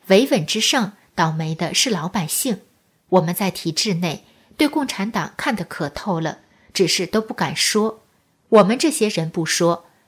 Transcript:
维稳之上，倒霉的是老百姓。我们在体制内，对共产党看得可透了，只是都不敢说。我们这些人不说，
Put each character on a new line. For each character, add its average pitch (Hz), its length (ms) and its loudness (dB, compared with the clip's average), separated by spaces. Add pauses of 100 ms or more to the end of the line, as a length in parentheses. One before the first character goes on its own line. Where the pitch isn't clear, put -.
维 202 220 6
稳 196 180 0
之 220 140 -2
上， 220 320 0 (240)
倒 160 160 2
霉 156 200 -4
的 165 220 -4
是 196 160 0
老 175 180 -2
百 180 200 -4
姓。 - 320 -2 (480)
我 185 120 6
们 170 140 0
在 - 160 -2
体 - 220 -6
制 202 220 -2
内， 170 300 -4 (320)
对 302 120 4
共 294 180 -2
产 208 240 -6
党 175 260 -6
看 247 200 -2
得 180 80 -4
可 - 240 -6
透 170 320 -4
了， 160 180 -4 (340)
只 185 140 2
是 190 220 -2
都 220 120 0
不 220 140 -6
敢 160 200 -4
说。 - 500 0 (440)
我 214 140 8
们 214 160 2
这 320 100 2
些 220 200 0
人 165 200 -4
不 165 160 -4
说， 170 420 0 (220)